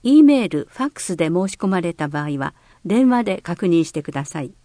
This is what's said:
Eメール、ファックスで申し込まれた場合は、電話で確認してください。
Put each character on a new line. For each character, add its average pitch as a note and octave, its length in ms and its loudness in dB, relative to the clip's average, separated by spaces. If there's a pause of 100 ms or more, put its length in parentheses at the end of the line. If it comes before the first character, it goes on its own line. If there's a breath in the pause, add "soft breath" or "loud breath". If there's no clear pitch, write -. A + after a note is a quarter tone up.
E C#4+ 200 6
メ C#4 220 6
ー E3+ 40 -4
ル、 - 200 -4
フ - 140 -8
ァ C#4+ 40 -2
ッ - 40 -4
ク - 100 -16
ス F3 160 -8
で E3 100 0
申 F#3 220 -2
し - 60 -10
込 G3+ 120 -4
ま F#3+ 140 0
れ E3+ 120 -6
た E3 140 -6
場 D3 160 -6
合 D3 140 -6
は、 C3+ 160 -8 (320 soft breath)
電 B3 240 2
話 B3 140 0
で G3 180 -4
確 F3 240 -8
認 E3 180 2
し - 80 -6
て D3+ 120 -8
く D3+ 80 -12
だ C#3+ 140 -6
さ D#3 160 -10
い。 B2 100 -10 (140)